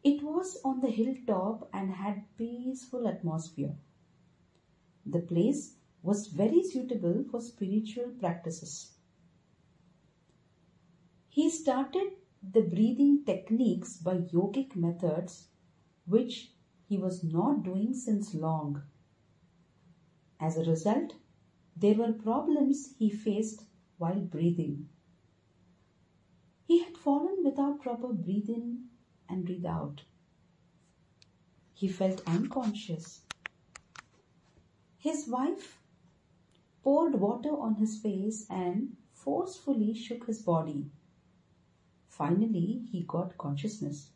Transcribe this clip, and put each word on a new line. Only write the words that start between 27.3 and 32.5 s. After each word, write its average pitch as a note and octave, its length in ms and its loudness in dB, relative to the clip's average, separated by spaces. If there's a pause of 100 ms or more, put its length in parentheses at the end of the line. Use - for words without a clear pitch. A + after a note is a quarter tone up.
without C#4 380 0
proper A#3+ 320 -6
breathe G3 340 -2
in A#3+ 360 -6 (460)
and F#3 140 -4
breathe F3 220 -4
out. D3+ 380 -6 (1700)
He F#3+ 160 -2
felt F#3+ 360 0
unconscious. G3+ 960 -2 (1700)